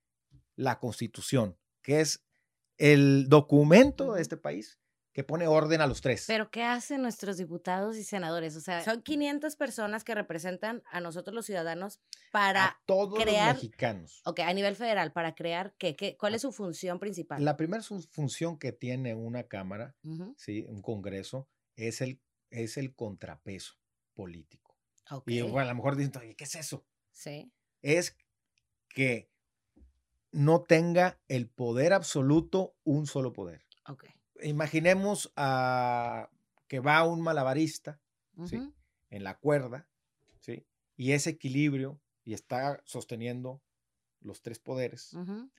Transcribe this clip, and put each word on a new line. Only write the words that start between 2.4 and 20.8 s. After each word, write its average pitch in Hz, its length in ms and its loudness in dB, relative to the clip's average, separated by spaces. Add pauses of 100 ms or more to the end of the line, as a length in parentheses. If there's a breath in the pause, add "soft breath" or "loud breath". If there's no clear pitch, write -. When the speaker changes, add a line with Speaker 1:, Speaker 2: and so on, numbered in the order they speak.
Speaker 1:
el 139 500 8
documento 151 760 8
de 262 60 -2
Speaker 2:
Ujú. 196 100 0
Speaker 1:
este 165 160 -4
país - 420 -8 (340)
que 139 120 -6
pone 165 240 0
orden 156 320 6
a 147 80 4
los 120 140 -4
tres. 123 260 -2
Speaker 2:
¿Pero 220 240 -2
qué 226 100 -4
hacen 247 400 -2
nuestros 202 340 -4
diputados 185 600 -4
y 214 80 -10
senadores? 165 500 -4
O 160 60 -12
sea, 170 240 -4
son 226 180 -2
quinientas 294 540 -2
personas 220 480 -4
que 233 100 -6
representan 185 760 -6
a 175 120 -8
nosotros 170 340 -8
los 226 120 -8
ciudadanos 175 540 -6 (300 loud breath)
para 196 360 4
Speaker 1:
A - 200 -4
todos 196 340 2
Speaker 2:
crear 214 360 4
Speaker 1:
los 254 80 -8
mexicanos. 107 600 -6
Speaker 2:
Ok, 175 140 -4
a 175 160 0
nivel 202 220 0
federal, 202 360 0
¿para 165 220 -4
crear 180 440 -4
qué? 160 180 -4
¿Qué? 196 200 -6
¿Cuál 208 180 -2
Speaker 1:
A - 20 0
Speaker 2:
es 226 60 -6
su 269 100 -4
función 180 480 -6
principal? 170 440 -6
Speaker 1:
La 147 120 2
primera 185 260 -4
su-, 190 300 -12
función 156 440 -4
que 139 140 -8
tiene 127 460 -6
una 117 320 -8
cámara, 104 560 -10
Speaker 2:
Ujú. 175 340 -12
Speaker 1:
¿sí? 104 300 -8
Un 104 120 -14